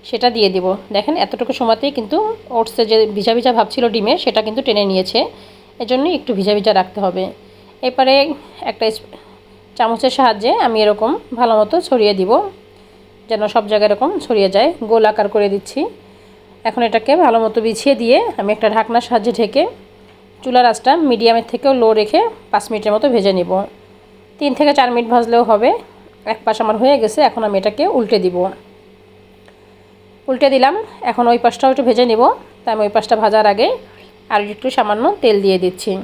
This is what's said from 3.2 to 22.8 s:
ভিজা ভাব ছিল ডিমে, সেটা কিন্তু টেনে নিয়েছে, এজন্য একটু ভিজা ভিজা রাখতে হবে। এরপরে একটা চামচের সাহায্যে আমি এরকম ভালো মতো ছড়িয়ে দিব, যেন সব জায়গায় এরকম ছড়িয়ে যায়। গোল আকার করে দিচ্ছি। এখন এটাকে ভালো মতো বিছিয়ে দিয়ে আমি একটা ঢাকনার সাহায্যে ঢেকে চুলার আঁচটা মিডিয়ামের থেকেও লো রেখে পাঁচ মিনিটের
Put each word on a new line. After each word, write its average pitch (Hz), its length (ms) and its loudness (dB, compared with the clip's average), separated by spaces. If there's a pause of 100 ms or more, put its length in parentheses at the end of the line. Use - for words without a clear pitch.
ভিজা 247 220 0
ভাব 208 160 2
ছিল 247 100 -2 (100)
ডিমে, 226 200 0 (100)
সেটা 214 220 0
কিন্তু 220 200 -6
টেনে 208 240 0
নিয়েছে, 185 280 -2 (640)
এজন্য 254 220 -2 (140)
একটু - 200 -10
ভিজা 196 180 0
ভিজা 208 240 0
রাখতে 185 240 -6
হবে। 185 200 -4 (640)
এরপরে 262 280 2 (560)
একটা 226 140 -6 (920)
চামচের 233 400 0
সাহায্যে 233 360 2 (140)
আমি 226 180 0
এরকম 208 260 0 (280)
ভালো 240 220 2
মতো 214 140 0 (140)
ছড়িয়ে 208 320 2
দিব, 185 100 0 (1000)
যেন 214 120 -2 (120)
সব 220 160 2
জায়গায় 214 200 2
এরকম 247 200 0 (140)
ছড়িয়ে 202 300 2
যায়। 233 140 4 (220)
গোল 226 200 4
আকার 208 240 -2
করে 208 200 2
দিচ্ছি। 202 260 -8 (880)
এখন 220 200 -4
এটাকে 220 240 0 (120)
ভালো 226 200 4
মতো 220 220 -2
বিছিয়ে 247 360 0
দিয়ে 240 140 4 (240)
আমি 196 160 -2
একটা 220 180 -2
ঢাকনার 226 340 -2
সাহায্যে 226 320 0
ঢেকে 233 240 0 (800)
চুলার 247 280 2
আঁচটা 220 220 0 (180)
মিডিয়ামের 226 420 2
থেকেও 269 200 0 (100)
লো 220 60 4 (120)
রেখে 214 200 2 (320)
পাঁচ 202 180 0
মিনিটের 214 240 -2